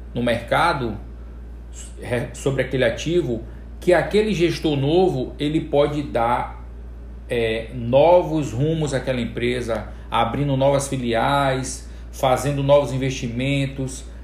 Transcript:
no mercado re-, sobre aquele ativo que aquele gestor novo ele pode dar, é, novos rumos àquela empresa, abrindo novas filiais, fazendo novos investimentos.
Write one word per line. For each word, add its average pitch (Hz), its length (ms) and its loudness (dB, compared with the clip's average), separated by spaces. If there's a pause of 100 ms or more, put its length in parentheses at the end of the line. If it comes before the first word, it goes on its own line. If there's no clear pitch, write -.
(140)
no 120 80 -2
mercado 127 720 0 (1040)
re-, 117 340 -4
sobre 135 280 -2
aquele 127 220 0
ativo 135 580 0 (380)
que 175 120 4
aquele 196 400 4
gestor 156 440 0
novo 143 640 2
ele 151 200 0
pode 147 440 2
dar, 120 600 -2 (640)
é, 113 460 -2
novos 151 800 4
rumos 151 420 0
àquela 127 260 -2
empresa, 120 680 -2 (200)
abrindo 139 480 0
novas 139 300 4
filiais, 131 1040 0 (220)
fazendo 135 500 2
novos 139 300 6
investimentos. 131 1120 -2 (200)